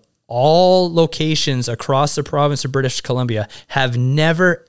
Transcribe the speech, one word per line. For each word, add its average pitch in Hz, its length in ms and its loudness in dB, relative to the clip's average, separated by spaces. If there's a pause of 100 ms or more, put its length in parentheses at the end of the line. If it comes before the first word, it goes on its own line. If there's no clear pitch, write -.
(260)
all 175 680 2
locations 156 760 0
across 135 460 -2
the 147 80 -2
province 143 420 -2
of 131 80 -6
British 135 280 -2
Columbia 120 480 -4 (200)
have 127 280 -2
never, 156 720 0